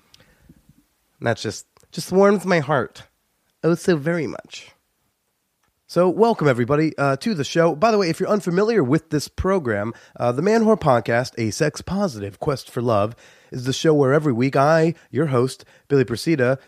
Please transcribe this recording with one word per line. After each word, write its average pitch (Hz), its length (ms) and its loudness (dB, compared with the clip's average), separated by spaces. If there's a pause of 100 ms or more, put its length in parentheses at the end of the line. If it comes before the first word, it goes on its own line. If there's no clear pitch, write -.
(1200)
And 123 80 -10
that's 113 120 -2
just, - 260 -10 (260)
just - 180 -12
warms 196 340 4
my 185 140 0
heart. 139 460 -2 (580)
Oh, 170 140 2
so 180 180 0
very 156 320 -4
much. - 460 -14 (1120)
So 180 220 2
welcome, 208 380 2
everybody, 143 520 0
uh, 139 180 0
to 226 180 -4
the 143 80 -4
show. 165 320 2
By 196 160 2
the 214 80 2
way, 185 100 0
if 165 120 -4
you're 180 80 -2
unfamiliar 202 540 0
with 135 280 0
this 147 160 -2
program, 117 680 -2 (240)
uh, 120 140 -2
the 127 100 -4
Man 220 240 2
Whore 220 140 4
Podcast, 120 580 0
a 113 140 -2
sex-positive 151 880 -4
quest - 320 -6
for 127 100 -6
love, 113 360 0 (340)
is 127 140 -12
the 131 80 -2
show 160 200 2
where 139 200 4
every 151 200 2
week 131 220 -2
I, 160 400 2 (160)
your 143 160 -2
host, 131 380 -2 (240)
Billy 135 160 2
Procida, 127 640 0